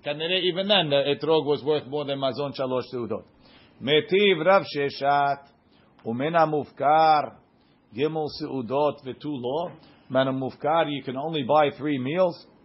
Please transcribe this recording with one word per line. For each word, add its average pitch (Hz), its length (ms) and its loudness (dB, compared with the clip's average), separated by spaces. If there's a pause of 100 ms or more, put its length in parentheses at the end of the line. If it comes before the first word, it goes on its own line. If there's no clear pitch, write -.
Kanere, 160 380 -4
even 185 260 -2
then, 180 220 2
the 143 60 2 (200)
etrog 151 280 2
was 139 200 0
worth 151 220 0
more 143 180 -6
than 139 160 -4
mazon 135 360 -4
shalosh 127 280 -2 (100)
seudot. 107 300 -6 (580)
Metiv 156 640 4
Rav 185 180 6 (120)
Sheshet, 143 640 0 (680)
umena 151 400 2
mufkar, 151 880 2 (600)
gimel 151 340 -2 (120)
seudot 139 640 -2
vetu 131 220 -12
lo. 143 460 -4 (360)
Man 131 180 2 (140)
mufkar, 147 500 0
you 139 120 -6
can 127 140 -8
only 151 260 -4
buy 143 340 4
three 143 220 -4
meals. 165 480 -2 (180)